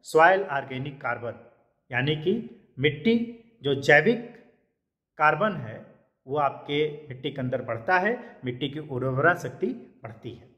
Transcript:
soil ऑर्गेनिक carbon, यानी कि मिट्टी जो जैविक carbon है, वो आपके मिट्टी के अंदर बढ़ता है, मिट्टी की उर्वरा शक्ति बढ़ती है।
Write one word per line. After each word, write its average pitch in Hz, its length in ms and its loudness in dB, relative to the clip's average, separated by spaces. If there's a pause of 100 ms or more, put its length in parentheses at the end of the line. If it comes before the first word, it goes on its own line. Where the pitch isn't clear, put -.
soil 180 400 6
ऑर्गेनिक 139 580 -6
carbon, 120 320 -6 (580)
यानी 135 240 0
कि 180 180 0 (460)
मिट्टी 151 360 2 (480)
जो 139 120 0
जैविक 160 500 4 (920)
carbon 156 380 2
है, 117 300 -10 (420)
वो 139 100 -2
आपके 147 720 -2
मिट्टी 131 240 -8
के 139 100 -8
अंदर 127 200 -2
बढ़ता 123 380 0
है, 220 460 -4
मिट्टी 127 240 -4
की 156 100 -8
उर्वरा 139 540 0
शक्ति - 340 -4 (360)
बढ़ती - 300 -14
है। - 240 -20